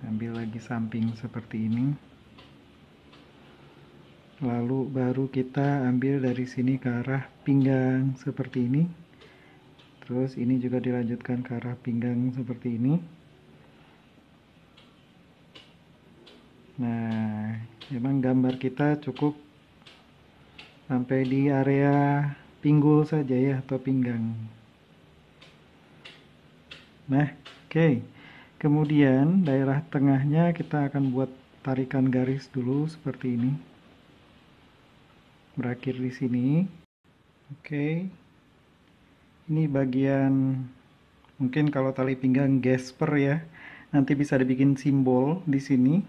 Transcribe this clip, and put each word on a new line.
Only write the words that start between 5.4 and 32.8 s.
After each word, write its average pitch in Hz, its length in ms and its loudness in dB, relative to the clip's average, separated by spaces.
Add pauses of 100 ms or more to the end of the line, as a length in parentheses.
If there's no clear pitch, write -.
ambil 135 320 0
dari 127 240 -2
sini 127 320 -2
ke 127 160 -4
arah 131 320 -4 (240)
pinggang 131 720 2
seperti 131 480 -4
ini. 143 160 2 (1200)
Terus 131 340 -4
ini 123 240 0
juga 123 160 -2
dilanjutkan 123 640 -4
ke 123 160 -8
arah 123 240 -6
pinggang 120 480 -2
seperti 123 480 -6
ini. 127 160 2 (3750)
Nah, 113 800 -4 (320)
memang 135 320 0
gambar 127 400 2
kita 147 400 0
cukup 147 320 -2 (1500)
sampai 131 400 0
di 135 240 2
area 143 800 2 (320)
pinggul 151 400 6
saja 147 320 0
ya, 131 320 0
atau 131 160 -4
pinggang. 120 560 -2 (2750)
Nah, 139 240 2 (320)
oke. 156 480 2 (480)
Kemudian 147 800 4
daerah 139 480 2
tengahnya 143 640 2
kita 156 320 -2
akan 139 240 0
buat 127 240 -2 (320)
tarikan 131 480 0
garis 127 400 0
dulu 135 320 -2